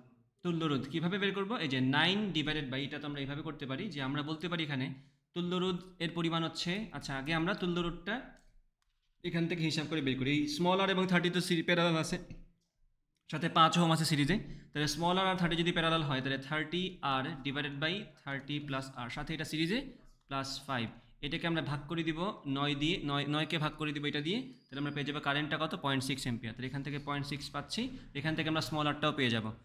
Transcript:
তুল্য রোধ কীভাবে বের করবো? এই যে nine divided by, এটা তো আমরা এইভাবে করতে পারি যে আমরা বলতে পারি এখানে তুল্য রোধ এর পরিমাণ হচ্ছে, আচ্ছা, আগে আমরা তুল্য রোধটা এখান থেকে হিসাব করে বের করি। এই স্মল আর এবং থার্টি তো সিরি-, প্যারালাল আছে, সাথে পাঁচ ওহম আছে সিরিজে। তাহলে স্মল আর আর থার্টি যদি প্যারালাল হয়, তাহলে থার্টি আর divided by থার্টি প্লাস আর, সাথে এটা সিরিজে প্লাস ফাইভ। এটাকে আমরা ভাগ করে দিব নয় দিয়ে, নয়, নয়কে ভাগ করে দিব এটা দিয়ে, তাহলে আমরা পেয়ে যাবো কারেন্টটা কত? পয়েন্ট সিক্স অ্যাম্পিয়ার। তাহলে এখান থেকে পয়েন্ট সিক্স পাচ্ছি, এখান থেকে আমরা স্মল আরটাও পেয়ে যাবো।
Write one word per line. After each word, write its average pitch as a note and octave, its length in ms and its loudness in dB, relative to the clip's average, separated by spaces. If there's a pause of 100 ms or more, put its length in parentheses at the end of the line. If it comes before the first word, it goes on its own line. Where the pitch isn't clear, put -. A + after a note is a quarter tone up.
(440)
তুল্য E3 220 2
রোধ C#3+ 240 0
কীভাবে E3+ 280 0
বের G3 160 2
করবো? G3 240 -2
এই E3 100 -2
যে C3 120 2
nine D#3+ 560 4
divided D3+ 360 0
by, B2+ 40 -2
এটা C#3 240 -4
তো D3 80 -6
আমরা C#3+ 120 -4
এইভাবে C#3 220 -4
করতে D3 240 -8
পারি C3+ 240 -4
যে D3 120 -6
আমরা C#3 200 -2
বলতে D#3 280 -4
পারি E3 140 0
এখানে C3+ 300 -2 (400)
তুল্য F3 220 0
রোধ F3+ 440 0
এর E3 120 -2
পরিমাণ E3 320 2
হচ্ছে, F3 480 -2
আচ্ছা, C#3 260 -6
আগে C3+ 160 -2
আমরা E3 200 2
তুল্য F3+ 260 0
রোধটা F3 420 -2 (1040)
এখান E3+ 240 2
থেকে E3+ 160 0
হিসাব D#3 260 0
করে D#3+ 120 0
বের C3 180 0
করি। C3 120 2
এই D3 160 4
স্মল F3+ 320 4
আর G3 100 4
এবং F#3 180 4
থার্টি F3+ 220 6
তো F3+ 120 2
সিরি-, E3+ 240 2
প্যারালাল E3+ 320 4
আছে, D#3+ 200 0 (1120)
সাথে D#3+ 180 0
পাঁচ E3 280 8
ওহম E3+ 140 8
আছে D#3+ 140 4
সিরিজে। D3 320 4 (360)
তাহলে D3 140 0
স্মল E3+ 300 2
আর F#3+ 100 4
আর F#3 80 2
থার্টি E3+ 220 2
যদি E3+ 140 2
প্যারালাল E3 300 4
হয়, C#3 200 0
তাহলে C3+ 160 0
থার্টি D#3 640 -4
আর C3 220 0 (200)
divided C#3+ 380 -4
by F3+ 220 -2 (200)
থার্টি C#3 360 -4
প্লাস C3+ 360 -4
আর, B2 140 -8
সাথে D3 240 -6
এটা D#3 120 -4
সিরিজে E3 360 0 (460)
প্লাস C3+ 400 -4
ফাইভ। A#2+ 220 -2 (320)
এটাকে D3 260 -2
আমরা E3 140 2
ভাগ C#3+ 260 -2
করে E3+ 160 -2
দিব E3 300 -2 (140)
নয় C#3+ 280 0
দিয়ে, D#3 280 0
নয়, C#3+ 220 0
নয়কে D3+ 320 0
ভাগ D3+ 200 0
করে D3+ 140 -2
দিব D3 140 -4
এটা D3 160 0
দিয়ে, F#3 200 0
তাহলে - 380 -12
আমরা C#3+ 120 -2
পেয়ে D3 140 -4
যাবো C#3+ 140 -2
কারেন্টটা D3 380 0
কত? D#3 240 -2
পয়েন্ট C3+ 220 2
সিক্স C3+ 200 -2
অ্যাম্পিয়ার। A#2 320 -4
তাহলে B2 120 -6
এখান C#3 160 -6
থেকে C#3+ 160 -4
পয়েন্ট C#3+ 280 -4
সিক্স D3 220 -8
পাচ্ছি, A3 480 -6 (180)
এখান D#3 200 0
থেকে D#3+ 140 0
আমরা D#3+ 120 2
স্মল D3+ 260 0
আরটাও D3 240 0
পেয়ে C3 180 2
যাবো। A2 240 0 (120)